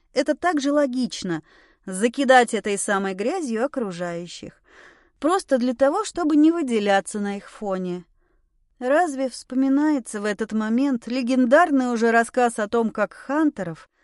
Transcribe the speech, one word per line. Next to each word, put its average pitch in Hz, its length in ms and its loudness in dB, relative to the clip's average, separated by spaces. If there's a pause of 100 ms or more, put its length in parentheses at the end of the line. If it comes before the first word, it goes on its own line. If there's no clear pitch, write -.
(140)
это 285 220 0
так 339 240 -2
же 277 120 -2
логично — 247 720 -2 (420)
закидать 233 720 4
этой 202 240 -4
самой 196 340 -2
грязью 233 500 -4
окружающих. 175 960 -8 (600)
Просто 311 400 0
для 247 160 0
того, 294 280 2
чтобы 320 320 -2
не 302 160 6
выделяться 214 680 0
на 202 180 -6
их 196 100 -16
фоне. 185 580 -6 (760)
Разве 269 500 0
вспоминается 269 920 -2
в 208 40 -6
этот 214 280 -4
момент 233 520 0
легендарный 254 840 2
уже 233 200 2
рассказ 233 480 2
о 208 100 -2
том, 233 220 0
как 208 200 -4
Хантеров, 269 800 -4 (140)